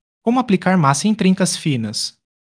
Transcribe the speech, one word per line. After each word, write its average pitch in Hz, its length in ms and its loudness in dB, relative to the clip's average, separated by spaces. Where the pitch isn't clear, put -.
Como 240 180 0
aplicar 190 380 0
massa 143 300 2
em 220 60 2
trincas 185 420 0
finas? 113 640 -6